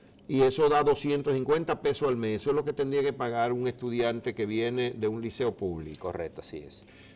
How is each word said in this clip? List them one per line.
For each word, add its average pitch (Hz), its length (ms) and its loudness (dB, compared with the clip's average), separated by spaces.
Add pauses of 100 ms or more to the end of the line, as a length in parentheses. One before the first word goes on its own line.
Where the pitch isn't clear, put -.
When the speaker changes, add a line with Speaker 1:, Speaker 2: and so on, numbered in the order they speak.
(300)
Speaker 1:
Y 135 120 4
eso 139 260 4
da 147 140 6
doscientos 143 500 2
cincuenta 147 480 0
pesos 143 260 0
al 127 100 2
mes. 110 260 -2
Eso 143 80 2
es 143 60 2
lo 147 60 2
que 143 120 -4
tendría 139 280 0
que 139 120 0
pagar 117 360 0
un 123 160 0
estudiante 120 680 0
que 113 100 -2
viene 120 460 0
de 110 180 -2
un 113 140 -2
liceo 113 340 -2
público. 80 520 -6
Speaker 2:
Correcto, 85 340 -6
así - 160 -12
es. - 260 -14 (320)